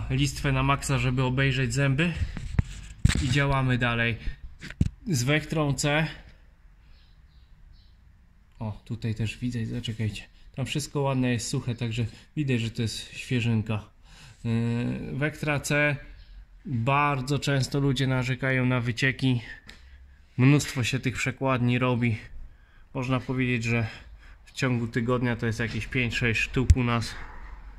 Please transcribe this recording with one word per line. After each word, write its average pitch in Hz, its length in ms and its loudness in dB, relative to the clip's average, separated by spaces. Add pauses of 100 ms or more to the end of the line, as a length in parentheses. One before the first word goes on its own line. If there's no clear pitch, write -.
listwę 139 420 0
na 131 120 2
maksa, 139 340 2
żeby 127 260 2
obejrzeć 127 500 2
zęby. 139 400 2 (1120)
I 135 60 2
działamy 135 480 4
dalej 117 400 2 (880)
z 139 160 2
Vectrą 151 500 2
C. 147 340 2 (2500)
O, 110 260 -8
tutaj 113 300 -4
też 110 220 -4
widzę, 120 280 -4
zaczekajcie. 113 580 -4 (320)
Tam 131 100 -4
wszystko 143 360 -4
ładne 131 300 2
jest, 120 160 -2
suche, 127 280 -4
także 113 300 -2 (300)
widać, 131 260 0
że 113 100 -2
to 123 100 -4
jest - 360 -6
świeżynka. 113 640 0 (600)
Yy, 120 680 -2
Vectra 147 460 -2
C. 147 360 2 (720)
Bardzo 139 760 2
często 139 400 0
ludzie 139 280 2
narzekają 131 580 2
na 127 140 4
wycieki. 127 600 2 (960)
Mnóstwo 135 460 4
się 123 160 -2
tych 113 160 -4
przekładni 123 640 0
robi. 120 380 2 (760)
Można 127 260 0
powiedzieć, 123 440 0
że 117 240 0 (580)
w - 60 -20
ciągu 123 360 0
tygodnia 123 480 0
to 117 100 -4
jest 113 140 0
jakieś 113 280 -4
pięć, 120 280 0
sześć 117 260 0
sztuk 123 340 0
u 127 80 2
nas. 120 320 0 (640)